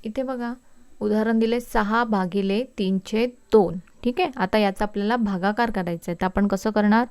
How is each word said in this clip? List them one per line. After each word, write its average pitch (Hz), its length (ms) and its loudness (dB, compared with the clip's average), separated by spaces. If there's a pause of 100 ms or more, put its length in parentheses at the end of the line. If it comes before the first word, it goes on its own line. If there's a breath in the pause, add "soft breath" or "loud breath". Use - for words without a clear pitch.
इथे 233 200 -6
बघा, 247 300 -6 (480 soft breath)
उदाहरण 220 380 2
दिले 226 200 2
सहा 226 440 0
भागिले 196 600 0 (140)
तीन 190 280 0
छेद 226 240 -2 (220)
दोन. 185 260 4 (260)
ठीक 247 180 -2
आहे, 320 140 0
आता 190 220 0
याचा 202 280 0
आपल्याला 208 300 -2
भागाकार 208 560 0
करायचा 175 400 -4
आहे. 170 100 -6
तर 190 40 2
आपण 202 220 2
कसं 196 240 0
करणार? 214 400 4